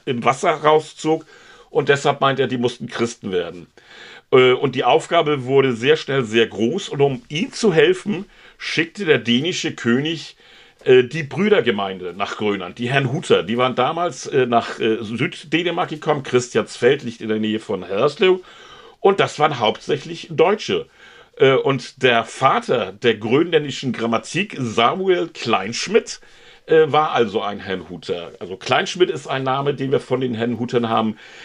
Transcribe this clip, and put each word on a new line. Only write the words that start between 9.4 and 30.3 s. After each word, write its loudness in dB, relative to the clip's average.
König, -2
äh, 8
die -6
Brüdergemeinde 0
nach -6
Grönland, -4
die -4
Herrnhuter. 0
Die -4
waren 0
damals, -2
äh, 0
nach, -2
äh, 0
Süddänemark -4
gekommen. -4
Christiansfeld 0
liegt -10
in -8
der 0
Nähe -2
von -6
Herslev. 2
Und 2
das 0
waren 2
hauptsächlich -4
Deutsche. 0
Äh, 6
und -2
der 4
Vater 0
der 0
grönländischen 0
Grammatik, -4
Samuel 0
Kleinschmidt, -2
äh, 4
war 2
also 0
ein -6
Herrnhuter. -8
Also -10
Kleinschmidt 0
ist -8
ein -4
Name, -2
den -4
wir 2
von -4
den -4